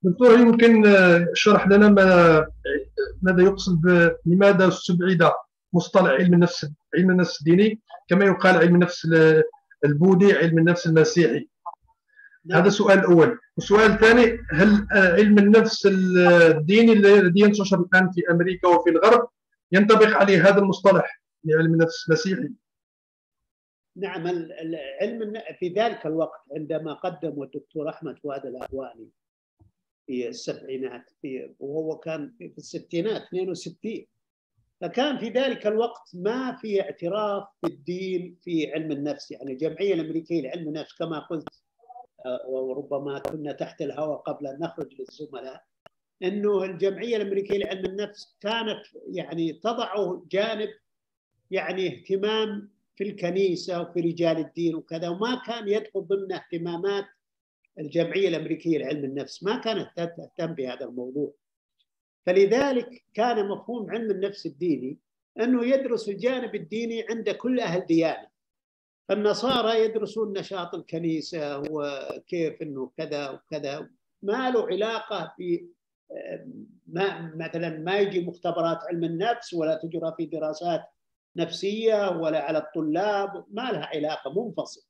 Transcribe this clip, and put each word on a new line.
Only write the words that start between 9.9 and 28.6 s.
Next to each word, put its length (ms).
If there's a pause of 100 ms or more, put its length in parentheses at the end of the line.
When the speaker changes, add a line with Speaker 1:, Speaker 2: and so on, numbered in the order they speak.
Speaker 1:
علم 240
النفس 300
المسيحي؟ 600 (1000)
Speaker 2:
نعم. 140
Speaker 1:
هذا 80
السؤال 320
الأول. 400 (180)
والسؤال 340
الثاني، 460 (140)
هل، 420
آه، 200
علم 240
النفس 480
ال-، 320 (400)
الديني 360
الذي 480
ينتشر 380
الآن 320
في 100 (100)
أمريكا 360
وفي 220
الغرب 400 (420)
ينطبق 360
عليه 420
هذا 80
المصطلح 640 (220)
لعلم 300
النفس 340
المسيحي؟ 420 (1500)
Speaker 2:
نعم، 320
ال-، 240
ال-، 280 (220)
علم 200
الن-، 380
في 100
ذلك 360
الوقت 360 (140)
عندما 380
قدم 500
الدكتور 460
أحمد 300
فؤاد 260
الأهواني 640 (1000)